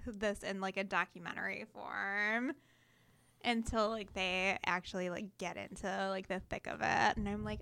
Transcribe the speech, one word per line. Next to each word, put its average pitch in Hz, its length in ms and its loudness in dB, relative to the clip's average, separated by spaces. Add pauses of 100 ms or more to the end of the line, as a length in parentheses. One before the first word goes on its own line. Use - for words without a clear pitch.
this 208 380 0
in, 196 160 -2
like, 190 180 -2
a 196 60 2
documentary 185 920 -2
form." 208 800 0 (920)
Until, 226 440 2
like, 220 240 -4
they 185 520 2
actually, 180 440 0
like, 190 280 -4
get 175 200 -4
into, 196 300 -6 (220)
like, 190 180 -2
the 190 120 0 (100)
thick - 180 -4
of - 140 -4
it. - 360 6
And 208 120 0
I'm 208 160 -2
like, 214 160 -4